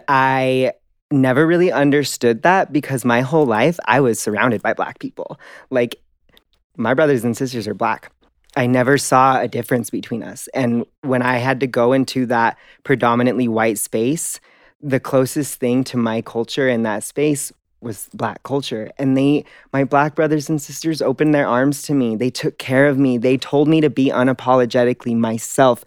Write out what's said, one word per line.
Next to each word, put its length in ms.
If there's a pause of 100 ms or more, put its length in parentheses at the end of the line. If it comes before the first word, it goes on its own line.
I 640 (400)
never 340
really 240
understood 720
that 300
because 320
my 160
whole 260
life 400
I 140
was 180
surrounded 420
by 140
Black 240
people. 400 (320)
Like, 240 (800)
my 160
brothers 300
and 140
sisters 320
are 60
Black. 360 (460)
I 100
never 320
saw 420
a 60
difference 440
between 340
us. 240
And 360 (180)
when 200
I 140
had 240
to 80
go 240
into 340
that 320 (240)
predominantly 640
white 320
space, 600 (400)
the 180
closest 600
thing 240
to 120
my 240
culture 480
in 140
that 220
space 480 (280)
was 320
Black 300
culture. 560
And 180
they, 280 (280)
my 120
Black 320
brothers 320
and 120
sisters 400
opened 320
their 140
arms 360
to 120
me. 220
They 140
took 280
care 300
of 100
me. 200
They 180
told 320
me 120
to 80
be 220
unapologetically 1080
myself 720